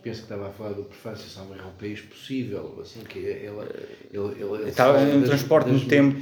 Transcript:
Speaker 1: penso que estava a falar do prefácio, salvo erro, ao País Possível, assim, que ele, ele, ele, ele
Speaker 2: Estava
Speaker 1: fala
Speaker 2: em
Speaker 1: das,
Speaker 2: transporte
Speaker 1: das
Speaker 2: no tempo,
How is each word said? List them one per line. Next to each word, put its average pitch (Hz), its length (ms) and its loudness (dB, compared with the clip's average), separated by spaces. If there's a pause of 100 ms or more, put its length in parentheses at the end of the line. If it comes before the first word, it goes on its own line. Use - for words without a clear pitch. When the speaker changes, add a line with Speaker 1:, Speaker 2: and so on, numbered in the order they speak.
Speaker 1:
penso 113 180 -10
que - 60 -16
estava 101 220 -10
a 95 40 -10
falar 107 220 -10
do 98 120 -8
prefácio, 104 440 -14
salvo 95 260 -16
erro, 95 100 -16
ao 92 60 -14
País 104 280 -12
Possível, - 840 -10
assim, - 200 -16
que 98 180 -14
ele, 101 300 -8
ele, - 880 -8
ele, - 20 -12 (200)
ele 104 80 -4
Speaker 2:
Estava 135 300 6
Speaker 1:
fala 139 120 6
Speaker 2:
em 139 80 6
Speaker 1:
das, 131 100 4
Speaker 2:
transporte 143 400 4
Speaker 1:
das 135 120 6
Speaker 2:
no - 80 -6
tempo, 139 320 6